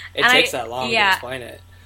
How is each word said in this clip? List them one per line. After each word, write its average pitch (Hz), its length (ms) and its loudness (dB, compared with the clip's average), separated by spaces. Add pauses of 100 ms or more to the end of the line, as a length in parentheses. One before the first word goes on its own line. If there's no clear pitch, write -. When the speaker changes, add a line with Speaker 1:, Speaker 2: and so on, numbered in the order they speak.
(160)
Speaker 1:
It - 80 0
Speaker 2:
and 240 80 6
Speaker 1:
takes 254 220 4
Speaker 2:
I, 143 60 -4
Speaker 1:
that 117 100 -8
long 127 220 -4
Speaker 2:
yeah. 214 180 2
Speaker 1:
to 190 60 4
explain 127 260 -8
it. - 200 -14 (240)